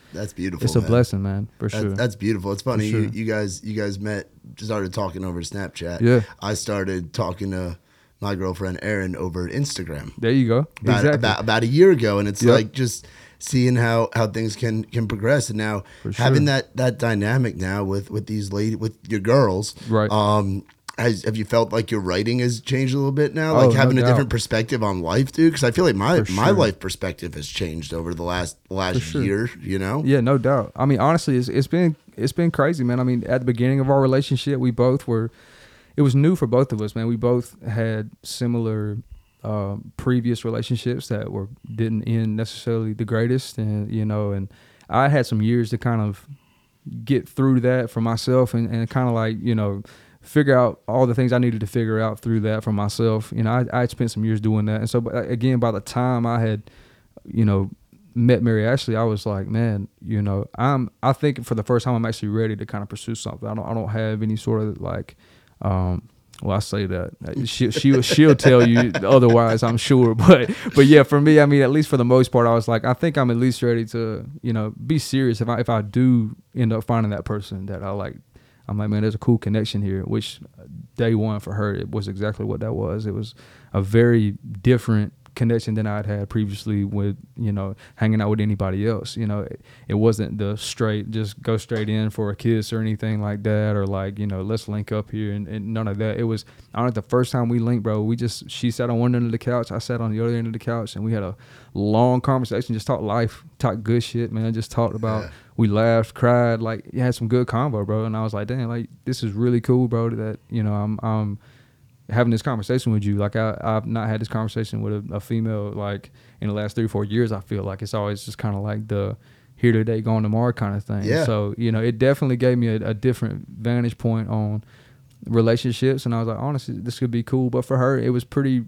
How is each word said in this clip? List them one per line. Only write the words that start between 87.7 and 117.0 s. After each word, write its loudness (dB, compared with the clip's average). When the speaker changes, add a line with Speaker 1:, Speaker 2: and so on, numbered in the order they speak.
Speaker 2:
hanging 2
out 0
with 0
anybody 0
else. -4
You -4
know, -2
it, -10
it -2
wasn't 2
the -4
straight, -4
just -6
go -2
straight -4
in 0
for -4
a -6
kiss 0
or -4
anything -2
like -4
that, 0
or, 0
like, -4
you -2
know, -4
"Let's -4
link -6
up -4
here," -4
and, -6
and -8
none -2
of -4
that. -2
It -2
was, -4
I -6
don't 0
know, 0
the -4
first 0
time 0
we 0
linked, 0
bro, 0
we 0
just, -6
she -2
sat -2
on 0
one 2
end 0
of -2
the -4
couch, -4
I -4
sat -6
on -2
the -2
other 0
end -4
of -6
the -6
couch, -6
and -6
we -2
had -2
a -6
long 4
conversation, -2
just -6
talked -2
life, -2
talked 0
good 2
shit, -4
man, -2
just -6
talked 0
about, -4
Speaker 1:
Yeah. -12
Speaker 2:
we 4
laughed, 2
cried, 2
like, -6
you -4
had 2
some -4
good 2
convo, -2
bro. 0
And -4
I -2
was -4
like, -4
"Damn, -4
like, -6
this -4
is -2
really 2
cool, 2
bro, -2
that, -6
you -2
know, 0
I'm, -2
I'm -2
having 2
this 0
conversation -2
with 0
you." 0
Like, -2
I, -2
I've -2
not -4
had -2
this -6
conversation -4
with -4
a, -8
a -4
female, -4
like, -8
in -4
the -2
last -4
three 0
or -2
four -2